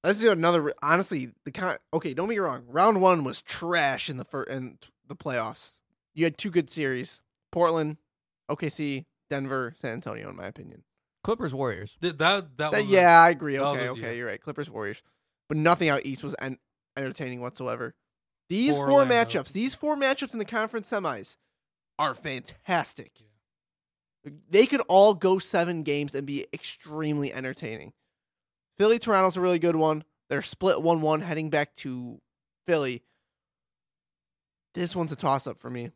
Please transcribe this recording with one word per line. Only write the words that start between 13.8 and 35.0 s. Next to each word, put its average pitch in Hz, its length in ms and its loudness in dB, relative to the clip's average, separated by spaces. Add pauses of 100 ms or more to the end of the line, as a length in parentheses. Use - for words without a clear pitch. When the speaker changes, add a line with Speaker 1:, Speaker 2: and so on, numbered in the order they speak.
Speaker 3:
a, 127 60 -6
Speaker 1:
okay, 117 80 -12
Speaker 3:
yeah. 117 100 -8
Speaker 1:
you're 120 160 -8
right. 101 140 -8
Clippers, 147 280 -12
Warriors, 107 320 -10 (460)
but 156 100 -2
nothing 165 320 4
out 143 160 0
east 135 180 -8
was 139 160 -8
en-, 131 180 -10 (400)
entertaining 127 440 -8
whatsoever. 123 540 -8 (540)
These 254 280 2
Speaker 3:
Poor 277 100 0
Speaker 1:
four 277 160 6
Speaker 3:
Orlando. 247 120 2
Speaker 1:
matchups, 220 380 0
these 233 200 -4
four 302 220 -2
matchups 269 380 -2
in 233 60 -8
the 208 60 -4
conference 220 460 -6
semis 156 460 -6 (600)
are 143 160 0
fantastic. - 1000 -6 (1120)
Speaker 3:
Yeah. 147 60 -16 (180)
Speaker 1:
They 202 160 8
could 262 240 0
all 196 260 8
go 185 240 2
seven 170 440 -2
games 147 300 -4
and 139 140 -6
be 139 260 -6
extremely 151 800 -6
entertaining. 131 600 -10 (840)
Philly, 220 220 4
Toronto's 190 380 2
a 180 40 -2
really 180 180 2
good 165 160 2
one. 156 280 2 (260)
They're 139 120 -2
split - 400 0
one 165 200 2
one, 156 200 0
heading 156 280 -6
back 147 280 -2
to 123 420 -12 (460)
Philly. 139 380 0 (1700)
This 175 220 -4
one's 165 160 -4